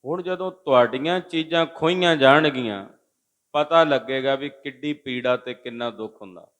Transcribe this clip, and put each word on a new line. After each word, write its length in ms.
ਹੁਣ 180
ਜਦੋਂ 300
ਤੁਹਾਡੀਆਂ 680
ਚੀਜ਼ਾਂ 460
ਖੋਹੀਆਂ 500
ਜਾਣਗੀਆਂ, 720
ਪਤਾ 320
ਲੱਗੇਗਾ 500
ਵੀ 140
ਕਿੱਡੀ 440
ਪੀੜਾ 440
ਤੇ 180
ਕਿੰਨਾ 360
ਦੁੱਖ 320
ਹੁੰਦਾ। 380